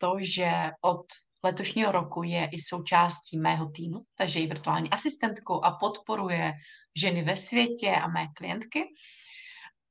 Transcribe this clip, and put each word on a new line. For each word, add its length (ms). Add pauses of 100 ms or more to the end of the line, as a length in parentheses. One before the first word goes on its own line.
to, 200
že 300 (300)
od 260 (360)
letošního 500
roku 300
je 300
i 80
součástí 800
mého 320
týmu, 300 (140)
takže 260
je 60
virtuální 440
asistentkou 760
a 160
podporuje 720 (440)
ženy 260
ve 140
světě 540
a 180
mé 180 (100)
klientky. 480 (1080)